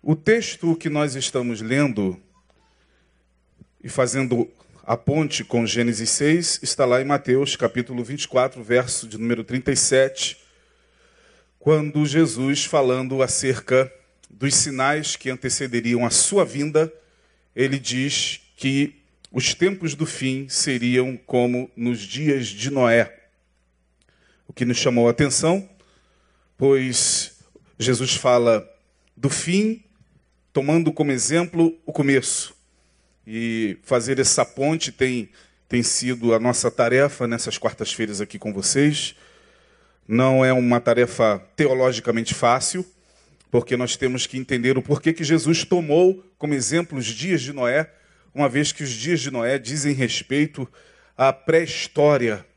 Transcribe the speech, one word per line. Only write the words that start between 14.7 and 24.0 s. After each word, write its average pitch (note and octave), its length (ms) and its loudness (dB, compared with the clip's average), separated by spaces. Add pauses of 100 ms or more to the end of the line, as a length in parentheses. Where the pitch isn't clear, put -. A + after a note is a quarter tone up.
que - 120 -10
antecederiam A#2+ 760 -2
a A#2 40 0
sua - 340 2
vinda, D3+ 460 -2 (640)
ele C3+ 260 0
diz B2+ 600 -4 (160)
que C#3 380 -2 (380)
os - 220 -2
tempos F3 400 -2
do D3+ 120 -4
fim C3 420 -6
seriam B2+ 680 0
como B2 600 0
nos A#2+ 240 -2
dias B2+ 480 -2
de G#2 200 -8
Noé. A#2+ 600 2 (1200)